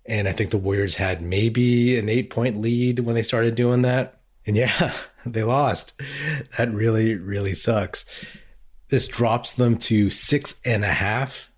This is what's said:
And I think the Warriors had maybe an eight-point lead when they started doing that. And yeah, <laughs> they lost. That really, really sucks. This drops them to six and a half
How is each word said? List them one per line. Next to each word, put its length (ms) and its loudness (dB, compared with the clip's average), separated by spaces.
And 220 -2
I 60 -2
think 180 -2
the 60 2
Warriors 380 -2
had 260 -2
maybe 760 2
an 120 -2
eight-point 520 0
lead 380 0
when 160 0
they 80 2
started 320 0
doing 280 4
that. 360 0
And 100 0
yeah, 380 2
<laughs> 160 -20
they 180 -2
lost. 560 0
That 140 0
really, 440 2
really 400 -4
sucks. 500 -2
This 180 0
drops 460 0
them 260 4
to 320 2
six 520 0
and 220 0
a 80 0
half 640 -4